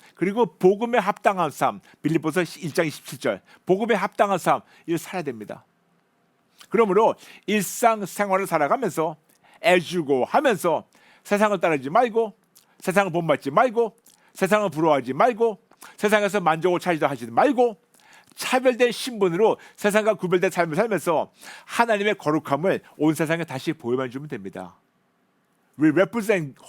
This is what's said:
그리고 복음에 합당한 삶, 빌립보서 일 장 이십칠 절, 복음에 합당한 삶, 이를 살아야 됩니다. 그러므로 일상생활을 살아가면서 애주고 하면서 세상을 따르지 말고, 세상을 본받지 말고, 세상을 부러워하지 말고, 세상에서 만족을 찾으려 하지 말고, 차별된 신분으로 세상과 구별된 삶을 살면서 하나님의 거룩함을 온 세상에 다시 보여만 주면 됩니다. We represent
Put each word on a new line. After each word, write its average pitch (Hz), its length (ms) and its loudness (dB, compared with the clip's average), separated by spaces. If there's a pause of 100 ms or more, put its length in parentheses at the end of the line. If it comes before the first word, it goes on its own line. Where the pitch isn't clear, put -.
(140)
그리고 202 440 -2
복음에 220 400 2
합당한 190 520 0
삶, 113 300 -2 (220)
빌립보서 160 400 0
일 160 300 -8
장 165 140 0
이십칠 - 320 -12
절, 104 240 -2 (240)
복음에 208 280 2
합당한 202 440 0
삶, 139 220 2 (260)
이를 165 120 -2
살아야 185 240 -8
됩니다. 113 420 -12 (1040)
그러므로 202 460 4 (320)
일상생활을 202 1000 0
살아가면서 160 680 -2 (460)
애주고 151 640 0
하면서 185 640 0 (380)
세상을 208 360 0
따르지 147 300 0
말고, 226 460 0 (420)
세상을 190 340 0
본받지 156 380 -2
말고, 226 460 0 (380)
세상을 196 360 0
부러워하지 139 420 0
말고, 226 500 0 (340)
세상에서 208 440 2
만족을 165 400 0
찾으려 156 280 0
하지 120 180 -6
말고, 233 540 2 (560)
차별된 247 560 0
신분으로 196 680 0 (180)
세상과 208 380 2
구별된 180 360 0
삶을 165 260 -2
살면서 175 560 0 (320)
하나님의 208 500 0
거룩함을 151 640 -2 (160)
온 151 180 2
세상에 160 300 -2
다시 135 280 -6
보여만 127 380 -4
주면 139 180 -12
됩니다. 95 480 -14 (1040)
We 151 120 4
represent 180 640 0 (140)